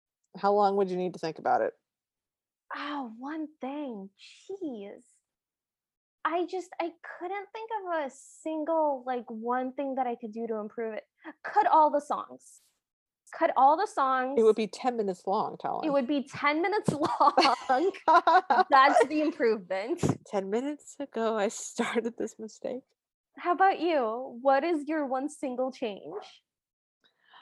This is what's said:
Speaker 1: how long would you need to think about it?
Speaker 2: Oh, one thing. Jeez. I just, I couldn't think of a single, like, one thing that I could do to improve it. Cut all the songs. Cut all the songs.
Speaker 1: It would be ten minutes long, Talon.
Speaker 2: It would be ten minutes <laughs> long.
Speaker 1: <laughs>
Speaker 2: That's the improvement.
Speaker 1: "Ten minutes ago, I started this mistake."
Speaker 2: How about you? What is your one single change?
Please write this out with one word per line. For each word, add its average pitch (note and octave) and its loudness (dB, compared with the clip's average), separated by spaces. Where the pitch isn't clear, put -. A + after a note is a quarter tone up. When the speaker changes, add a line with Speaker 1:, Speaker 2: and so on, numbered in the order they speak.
Speaker 1:
how G3+ 2
long G3+ 4
would G3 0
you F3+ -4
need F3+ -4
to F3+ -18
think D#3+ -8
about B2 2
it? G#2 -2
Speaker 2:
Oh, C#4+ -8
one D4+ -8
thing. B3+ -10
Jeez. C4 -12
I E4 -2
just, F4+ -10
I E4+ -4
couldn't F#4+ -8
think A4+ -12
of E4 -4
a C4 -10
single, D#4 -2
like, B3 -6
one B3 -4
thing C4+ -6
that B3+ -2
I A#3+ -4
could A#3 -12
do A3+ -8
to A3 -6
improve G#3+ -8
it. G#3 -10
Cut - 0
all D4+ 6
the C#4+ 0
songs. - -8
Cut - 0
all C4+ 6
the G#4 -2
songs. C4 -2
Speaker 1:
It A3+ 4
would A3 6
be A3 -2
ten B3 -4
minutes G3 -4
long, F#3+ -2
Talon. - -6
Speaker 2:
It - 0
would C#4 0
be C#4 -2
ten D4 -2
minutes G4+ 0
<laughs> D4+ 2
long. C#4+ 4
Speaker 1:
<laughs> F4 6
Speaker 2:
That's C#4+ 8
the D4+ 0
improvement. A3+ -2
Speaker 1:
"Ten G3 -4
minutes C4+ -4
ago, A3+ -2
I G3+ 0
started A#3 -4
this - -6
mistake." A3 -10
Speaker 2:
How D#4+ -2
about F#4+ 4
you? C4 -2
What C4+ 4
is D#4+ -2
your D4+ -2
one C4 -4
single C4 -6
change? B3 -12